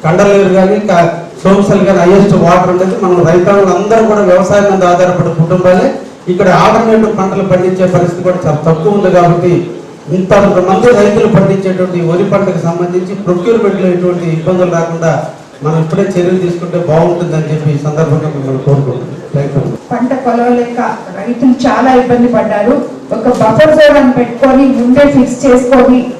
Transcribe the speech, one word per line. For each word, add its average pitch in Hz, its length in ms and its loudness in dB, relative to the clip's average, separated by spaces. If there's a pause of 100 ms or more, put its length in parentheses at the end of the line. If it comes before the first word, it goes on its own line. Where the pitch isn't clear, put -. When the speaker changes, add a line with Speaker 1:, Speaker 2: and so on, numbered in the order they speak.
Speaker 1:
కండలేరు 190 540 2
కానీ 190 180 2 (140)
క-, 170 240 2 (280)
సోమశిల 202 460 2
కానీ 185 160 2
హైయెస్ట్ 202 400 4
వాటర్ 180 300 2
ఉండేది. 185 220 0 (100)
మనం 180 120 2 (120)
రైతాంగులు 185 480 2
అందరూ 214 340 0
కూడా 208 180 0
వ్యవసాయం 196 440 2
మీద 185 180 0
ఆధారపడే 175 500 0
కుటుంబాలే. 185 460 2 (460)
ఇక్కడ 185 140 0 (180)
ఆల్టర్నేటివ్ 220 540 2
పంటలు 190 320 -2
పండించే 185 440 0
పరిస్థితి 175 320 -2
కూడా 180 180 -2
చాలా 147 240 -2
తక్కువ 202 280 0
ఉంది. 185 200 0
కాబట్టి 175 360 2 (640)
ఇంతమంది 190 720 2 (120)
రైతులు 214 360 2
పండించేటువంటి 185 640 0 (100)
వరి 180 240 0
పంటకు 175 340 -2
సంబంధించి 180 460 -4 (100)
ప్రొక్యూర్‌మెంట్లో 190 720 0
ఎటువంటి 175 300 -2 (100)
ఇబ్బందులు 180 400 -2
రాకుండా 165 340 -2 (540)
మనం 160 200 -2
ఇప్పుడే 190 200 -2 (100)
చర్యలు 180 300 0
తీసుకుంటే 170 360 -4 (100)
బాగుంటుందని 160 640 -2
చెప్పి 151 260 -2
ఈ - 80 -2
సందర్భంగా 151 500 -2
మిమ్మల్ని 135 320 -6
కోరుకుంటున్నాం. - 500 -4 (160)
థాంక్యూ. 143 280 -4 (300)
Speaker 2:
పంట 247 200 -2 (140)
కొలవలేక 240 540 -2 (380)
రైతులు 240 380 0 (100)
చాలా 254 260 0 (100)
ఇబ్బంది 240 340 2
పడ్డారు. 214 400 0 (400)
ఒక 233 120 -4 (140)
బఫర్ 302 380 2
జోన్ 285 220 6
అని 247 180 2
పెట్టుకొని 269 480 2 (100)
ముందే 247 260 4 (120)
ఫిక్స్ 247 300 2
చేసుకొని 247 540 4 (200)